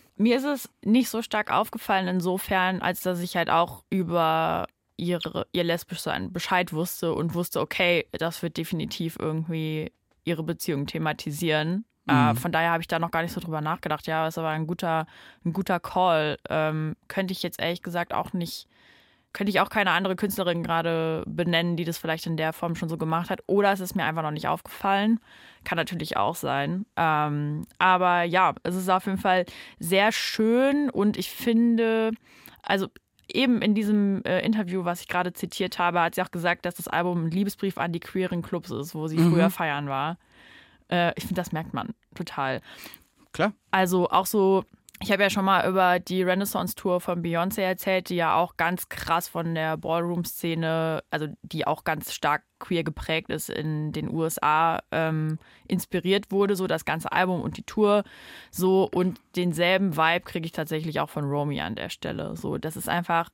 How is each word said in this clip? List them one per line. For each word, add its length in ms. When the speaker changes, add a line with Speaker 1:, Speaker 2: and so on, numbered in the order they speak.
Speaker 1:
Mir 200
ist 80
es 240
nicht 240
so 140
stark 300
aufgefallen 560
insofern, 760
als 180
dass 200
ich 160
halt 120
auch 420
über 760
ihre, 560
ihr 120
lesbisch 360
Sein 320
Bescheid 400
wusste 420
und 200
wusste, 260
okay, 520
das 300
wird 140
definitiv 640
irgendwie 720
ihre 180
Beziehung 440
thematisieren. 1000
Äh, 240
Speaker 2:
Mhm. 40
Speaker 1:
von 160
daher 180
habe 120
ich 60
da 100
noch 120
gar 120
nicht 100
so 80
drüber 200
nachgedacht. 460
Ja, 200
ist 120
aber 120
ein 160
guter, 400
ein 80
guter 280
Call. 580
Ähm, 460
könnte 240
ich 100
jetzt 180
ehrlich 220
gesagt 320
auch 180
nicht, 340
könnte 180
ich 100
auch 80
keine 220
andere 260
Künstlerin 460
gerade 640
benennen, 500
die 80
das 140
vielleicht 280
in 120
der 160
Form 200
schon 140
so 80
gemacht 320
hat. 180
Oder 260
es 80
ist 140
mir 100
einfach 180
noch 80
nicht 180
aufgefallen. 720
Kann 120
natürlich 400
auch 200
sein. 500
Ähm, 680
aber 440
ja, 400
es 140
ist 120
auf 180
jeden 120
Fall 260
sehr 320
schön 760
und 300
ich 140
finde, 800
also 240
eben 320
in 140
diesem, 500
äh, 220
Interview, 380
was 160
ich 80
gerade 240
zitiert 480
habe, 200
hat 140
sie 80
auch 80
gesagt, 340
dass 120
das 100
Album 400
ein 60
Liebesbrief 460
an 140
die 80
queeren 420
Clubs 280
ist, 240
wo 140
sie 100
Speaker 2:
Mhm. 140
Speaker 1:
früher 180
feiern 380
war. 280
Äh, 280
ich 80
finde, 160
das 120
merkt 220
man 200
total. 480
Speaker 2:
Klar. 200
Speaker 1:
Also 360
auch 180
so, 380
ich 100
habe 120
ja 40
schon 160
mal 240
über 300
die 240
Renaissance-Tour 800
von 200
Beyoncé 380
erzählt, 480
die 80
ja 200
auch 200
ganz 320
krass 400
von 260
der 220
Ballroom-Szene, 1300
also 160
die 240
auch 180
ganz 300
stark 300
queer 220
geprägt 460
ist, 220
in 420
den 160
U 160
S 180
A, 360
ähm, 460
inspiriert 600
wurde, 260
so 100
das 200
ganze 260
Album 300
und 160
die 60
Tour, 400
so, 440
und 260
denselben 640
Vibe 260
kriege 220
ich 60
tatsächlich 480
auch 100
von 140
Romy 360
an 140
der 160
Stelle, 460
so, 200
das 200
ist 120
einfach, 440